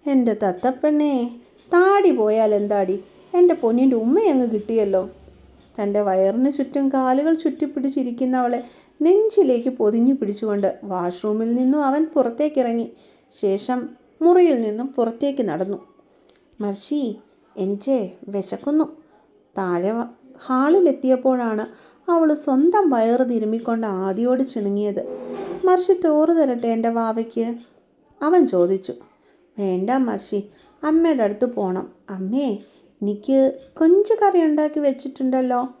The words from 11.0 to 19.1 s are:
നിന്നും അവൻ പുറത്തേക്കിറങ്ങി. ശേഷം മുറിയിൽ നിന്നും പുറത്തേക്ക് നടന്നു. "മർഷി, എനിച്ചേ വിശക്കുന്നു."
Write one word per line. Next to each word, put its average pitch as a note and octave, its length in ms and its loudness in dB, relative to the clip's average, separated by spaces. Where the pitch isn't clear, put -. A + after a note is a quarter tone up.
നിന്നും C4 280 2
അവൻ C#4+ 220 0
പുറത്തേക്കിറങ്ങി. B3+ 800 -2
ശേഷം G#3 440 -4
മുറിയിൽ F4 400 4
നിന്നും A3 260 -4
പുറത്തേക്ക് C4 560 -2
നടന്നു. F#3 360 -4
"മർഷി, G#3 400 -6
എനിച്ചേ G3+ 420 -2
വിശക്കുന്നു." G3+ 580 -4